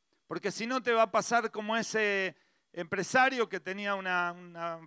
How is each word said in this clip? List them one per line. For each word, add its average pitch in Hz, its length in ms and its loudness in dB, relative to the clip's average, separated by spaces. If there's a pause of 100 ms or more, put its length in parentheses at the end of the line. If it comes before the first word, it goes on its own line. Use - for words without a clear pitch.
(260)
porque 175 260 -4
si 208 140 -6
no 254 160 -2
te 233 120 2
va 226 80 6
a 226 100 4
pasar 226 400 2
como 214 240 -4
ese 202 640 0 (340)
empresario 226 800 2
que 185 100 -8
tenía 202 360 -4
una, 180 360 -2
una 170 560 -10